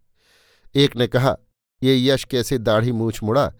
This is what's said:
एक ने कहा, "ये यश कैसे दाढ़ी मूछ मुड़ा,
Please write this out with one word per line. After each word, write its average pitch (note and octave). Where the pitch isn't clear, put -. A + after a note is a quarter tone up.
एक C#3
ने A#2+
कहा, B2+
"ये C3
यश C3+
कैसे C3
दाढ़ी A2+
मूछ A2+
मुड़ा, A2+